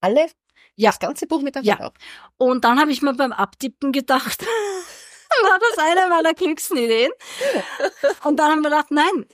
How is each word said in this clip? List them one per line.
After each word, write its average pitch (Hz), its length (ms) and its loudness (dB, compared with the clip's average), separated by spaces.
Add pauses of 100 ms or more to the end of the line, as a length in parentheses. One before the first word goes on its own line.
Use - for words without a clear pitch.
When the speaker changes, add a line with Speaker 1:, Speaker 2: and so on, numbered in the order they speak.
Speaker 1:
Alle? 285 220 4 (480)
Speaker 2:
Ja. 208 160 2
Speaker 1:
Das - 80 -4
ganze - 280 -6
Buch 320 140 -2
mit 277 140 -6
der 269 80 -6
Speaker 2:
Ja. 208 140 2
Speaker 1:
Frau? - 140 -12 (460)
Speaker 2:
Und 254 280 0
dann 247 140 4
habe 302 120 2
ich 254 100 -4
mir 285 120 0
beim 254 180 -2
Abtippen 269 600 -6
gedacht, - 500 -2
<laughs> 381 40 -10 (960)
war 381 160 4 (100)
das 311 160 0
eine 359 240 4
meiner 330 240 2
klügsten 320 440 -4
Ideen. 233 340 2 (1120)
Und 294 140 0
dann 302 140 4
haben 311 100 2
wir 302 80 -2
gedacht, 294 220 0
„Nein, 302 420 0